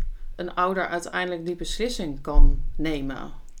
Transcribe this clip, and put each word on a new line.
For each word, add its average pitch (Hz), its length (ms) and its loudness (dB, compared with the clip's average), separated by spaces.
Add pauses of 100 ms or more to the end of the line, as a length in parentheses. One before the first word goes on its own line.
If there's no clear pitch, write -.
(360)
een 180 180 -8
ouder 180 340 0
uiteindelijk 175 580 -6
die 175 100 -6
beslissing 170 640 -6
kan 143 400 8 (160)
nemen." 143 540 -6 (300)